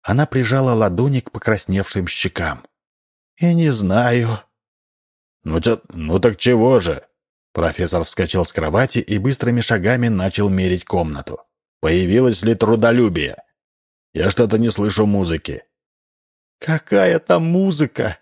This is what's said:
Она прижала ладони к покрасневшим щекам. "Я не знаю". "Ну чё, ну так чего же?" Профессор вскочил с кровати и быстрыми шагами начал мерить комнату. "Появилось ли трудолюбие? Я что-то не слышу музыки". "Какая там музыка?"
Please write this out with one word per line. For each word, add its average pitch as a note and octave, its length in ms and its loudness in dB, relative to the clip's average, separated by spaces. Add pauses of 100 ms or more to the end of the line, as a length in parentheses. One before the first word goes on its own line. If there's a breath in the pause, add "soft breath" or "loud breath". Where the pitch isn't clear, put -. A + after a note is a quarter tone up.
Она B2+ 240 0
прижала B2+ 480 0
ладони A2+ 460 2
к - 120 -10
покрасневшим G2 760 -2
щекам. - 580 -6 (720)
"Я E3+ 160 2
не E3 160 4
знаю". A#2 720 0 (1040)
"Ну D#2+ 160 -2
чё, A2 300 0
ну E2 300 -2
так A2+ 180 0
чего B2 420 4
же?" E2 260 -4 (480)
Профессор E2 500 -2
вскочил F2 420 -2
с - 80 -14
кровати F#2+ 460 -2
и G#2+ 180 -4
быстрыми A#2+ 440 -2
шагами A#2 460 0
начал G2+ 420 0
мерить F#2 360 0
комнату. D#2 580 -6 (380)
"Появилось F#2+ 600 2
ли A2 120 2
трудолюбие? A2 880 0 (720)
Я F2+ 160 0
что-то A2 280 2
не A#2 120 2
слышу G#2 360 0
музыки". E2+ 580 -2 (960)
"Какая E3+ 600 0
там E3+ 240 2
музыка?" D#3+ 800 0